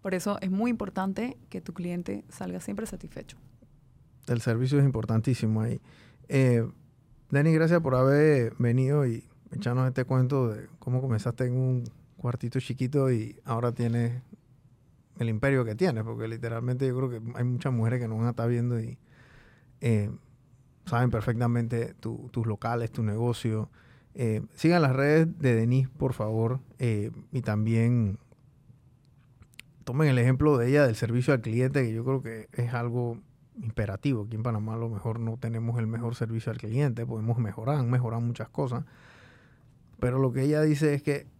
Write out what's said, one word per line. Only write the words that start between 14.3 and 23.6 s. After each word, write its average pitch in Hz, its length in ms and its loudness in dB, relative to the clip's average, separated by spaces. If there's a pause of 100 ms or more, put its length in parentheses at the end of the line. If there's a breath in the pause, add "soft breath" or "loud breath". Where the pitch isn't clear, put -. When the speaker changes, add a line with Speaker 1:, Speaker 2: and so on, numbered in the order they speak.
Speaker 2:
el 117 100 -2
imperio 127 340 2
que 107 120 -4
tienes, 120 280 0
porque 113 240 -6
literalmente 117 600 -4
yo 127 100 0
creo 131 120 -2
que 117 120 -8 (160)
hay 123 60 -2
muchas 123 280 -2
mujeres 120 300 0
que 117 60 -4
nos 110 100 -4
van 117 100 0
a 120 40 0
estar 117 180 -2
viendo 120 300 0
y, 117 180 -8 (840 soft breath)
eh, 107 280 2 (760)
saben 120 260 2
perfectamente 117 840 0
tu, 113 360 -10
tus 113 140 -2
locales, 117 460 -4
tu 117 120 -4
negocio. 110 680 -2 (460 soft breath)